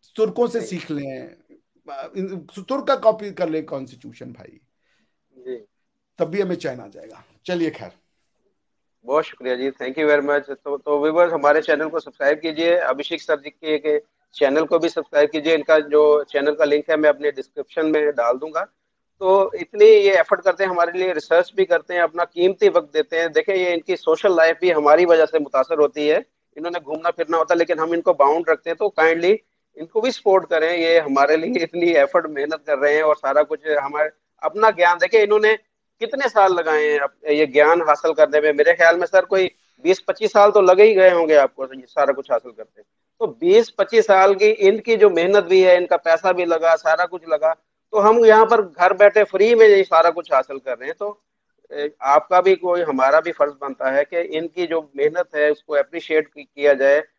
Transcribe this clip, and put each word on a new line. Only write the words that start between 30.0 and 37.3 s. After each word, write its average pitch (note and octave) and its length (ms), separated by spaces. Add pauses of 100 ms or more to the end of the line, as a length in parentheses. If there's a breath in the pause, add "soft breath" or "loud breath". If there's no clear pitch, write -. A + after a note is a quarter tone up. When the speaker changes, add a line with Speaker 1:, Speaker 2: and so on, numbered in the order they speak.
Speaker 2:
भी B3 100
support F#3+ 380
करें, E3 280
ये E3 220
हमारे C#3+ 380
लिए E3 260
इतनी E3+ 220
effort D#3+ 420
मेहनत D3 400
कर D3 100
रहे D3 180
हैं D#3 80
और D3+ 120
सारा C#3+ 280
कुछ D3+ 240
हमारे, D3 420 (340)
अपना G#3 280
ज्ञान F3 260
देखिए F#3 260
इन्होंने G#3+ 320 (440)
कितने C4 300
साल G3 240
लगाए D#3 300
हैं D3+ 160
अब C#3 140 (160)
ये D3+ 160